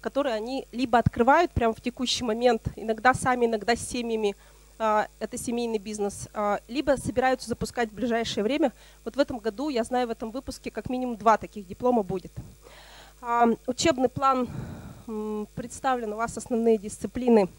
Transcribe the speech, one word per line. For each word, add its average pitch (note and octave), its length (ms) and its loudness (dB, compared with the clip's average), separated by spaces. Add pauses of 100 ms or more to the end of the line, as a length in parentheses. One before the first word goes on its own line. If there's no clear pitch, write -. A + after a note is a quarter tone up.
который C4+ 340 -2
они A#3+ 380 -6
либо A#3+ 260 2
открывают B3+ 540 4
прямо A3+ 220 2
в - 60 -14
текущий B3 440 -4
момент, A#3 520 2
иногда A3 380 2
сами, B3+ 320 0
иногда A3+ 300 0
с - 40 -10
семьями, A3 540 -2 (420)
а, G#3+ 320 0 (120)
это A3+ 180 -8
семейный A#3 400 -4
бизнес, G3+ 560 -6
а, G#3 320 -2
либо C#4 300 0
собираются B3+ 520 -2
запускать A#3 420 -4
в G#3+ 40 -20
ближайшее A3+ 480 -2
время. C4+ 300 2 (320)
Вот A#3 100 -10
в B3+ 60 -2
этом C4+ 180 0
году, A3 300 -4
я A#3+ 160 0
знаю, B3 240 -2
в - 20 -6
этом A3+ 220 -8
выпуске - 380 -10
как - 200 -8
минимум B3 260 -4
два G#3+ 200 6
таких F#3+ 300 -10
диплома A#3 360 0
будет. F#3 300 -6 (880)
А, A#3+ 260 4 (200)
учебный C4 420 2
план, C4 400 2 (580)
м, G#3+ 480 -6
представлен, A#3+ 580 -4
у G#3 40 -8
вас A#3 200 -4
основные A3+ 400 2
дисциплины G#3+ 720 2 (100)